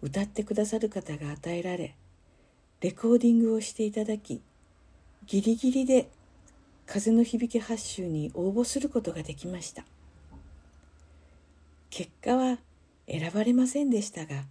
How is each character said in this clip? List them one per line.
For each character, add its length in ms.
歌 200
っ 40
て 200
く 80
だ 120
さ 140
る 100
方 280
が 140
与 260
え 40
ら 140
れ、 220
レ 140
コ 180
ー 60
デ 100
ィ 80
ン 40
グ 140
を 80
し 120
て 120
い 60
た 140
だ 120
き、 240
ギ 160
リ 160
ギ 140
リ 140
で 240
風 260
の 120
響 280
き 80
八 180
週 300
に 260
応 180
募 120
す 160
る 100
こ 120
と 100
が 120
で 120
き 120
ま 140
し 100
た。 140
結 200
果 160
は 220
選 260
ば 100
れ 100
ま 140
せ 160
ん 60
で 120
し 100
た 140
が 260